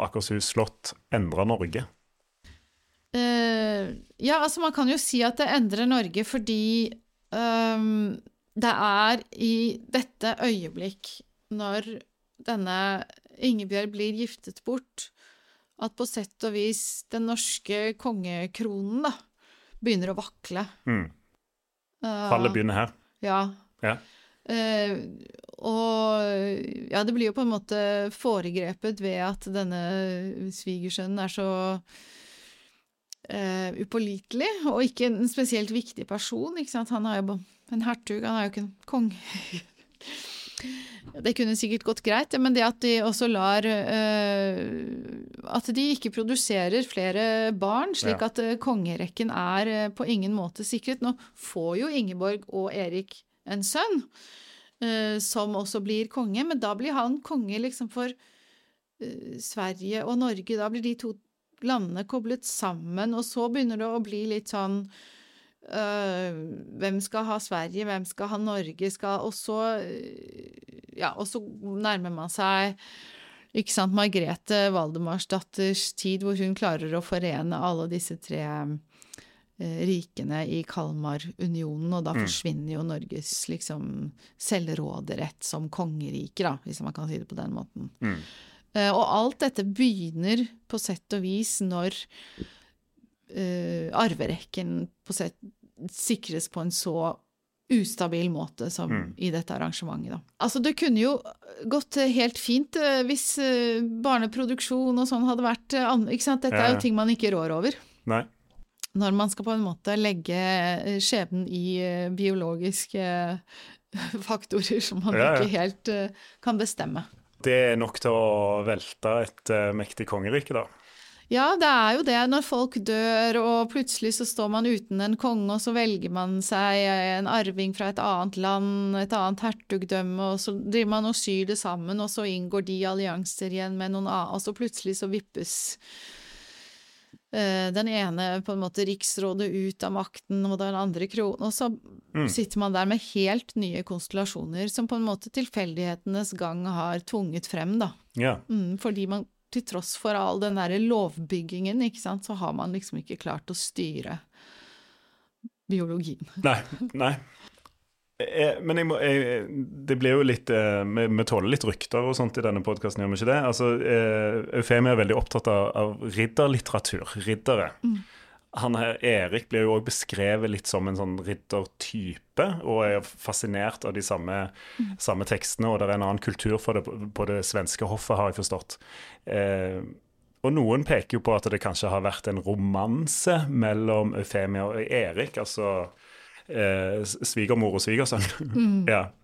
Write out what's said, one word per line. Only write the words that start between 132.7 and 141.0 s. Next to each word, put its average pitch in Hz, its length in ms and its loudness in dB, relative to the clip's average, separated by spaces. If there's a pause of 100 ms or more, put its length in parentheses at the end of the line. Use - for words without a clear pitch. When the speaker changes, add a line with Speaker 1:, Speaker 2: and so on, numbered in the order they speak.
Speaker 2:
allianser 190 680 -2
igjen 190 260 -2
med 190 140 -2
noen 196 160 -2
a-, 190 260 -2
og 196 80 -4
så 214 140 -4
plutselig 196 420 -4
så 202 100 -4
vippes, 196 680 -4 (1500)
eh, 190 400 0
den 208 160 2
ene 185 540 0
på 202 120 -4
en 196 100 -2
måte 185 240 -2
riksrådet 196 640 -2
ut 190 300 -2
av 190 100 -2
makten, 196 560 -2
og 196 80 0
den 196 180 -2
andre 190 320 0